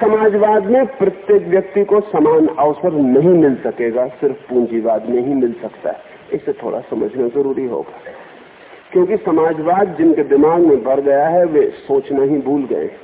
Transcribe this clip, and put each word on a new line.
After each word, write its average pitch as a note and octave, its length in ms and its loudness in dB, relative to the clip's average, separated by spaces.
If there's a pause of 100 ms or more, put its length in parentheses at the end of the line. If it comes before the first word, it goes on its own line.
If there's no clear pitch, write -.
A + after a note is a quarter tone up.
समाजवाद G#3+ 640 2
में B3 220 2
प्रत्येक G3 600 0
व्यक्ति F#3+ 380 0
को G3+ 160 2
समान D#3 460 2
अवसर D3+ 460 -2
नहीं C#3+ 380 2
मिल D3+ 260 4
सकेगा, A#2+ 520 -4
सिर्फ C3+ 280 -4 (120)
पूंजीवाद A2+ 600 -2
में B2 140 0
ही C#3+ 120 -2
मिल B2 180 0 (100)
सकता - 280 -8
है। - 100 -10 (320)
इसे D3 200 -6
थोड़ा A#2 280 -6
समझना A#2+ 480 -4
जरूरी C3+ 380 -2
होगा, - 320 -8 (920)
क्योंकि F#3 240 0
समाजवाद E3 840 0
जिनके D#3 240 2
दिमाग D3 380 2
में C#3 240 4
भर C3+ 160 0
गया C#3 280 2
है, F3 160 2
वे D3+ 260 2
सोचना C3+ 520 -2
ही C#3+ 160 0
भूल C3+ 240 -2
गए। F#2+ 240 -4 (180)